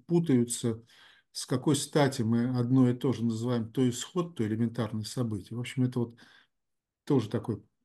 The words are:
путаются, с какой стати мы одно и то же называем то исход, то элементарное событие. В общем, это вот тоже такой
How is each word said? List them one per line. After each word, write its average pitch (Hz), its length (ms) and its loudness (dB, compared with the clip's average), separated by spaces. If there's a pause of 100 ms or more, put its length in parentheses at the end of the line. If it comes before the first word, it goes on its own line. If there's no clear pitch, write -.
путаются, 120 760 2 (500)
с - 140 -10
какой 131 300 2
стати 135 460 2
мы 117 360 0
одно 123 320 4
и 123 40 0
то 123 180 -2
же 107 120 -2
называем 117 460 -2
то 127 180 2
исход, 170 480 -4
то 110 100 -2
элементарное 113 580 -2
событие. 110 520 -6
В 123 40 -6
общем, 127 240 -2
это 127 160 0
вот 117 160 -4 (880)
тоже 139 260 2
такой 110 320 -4 (220)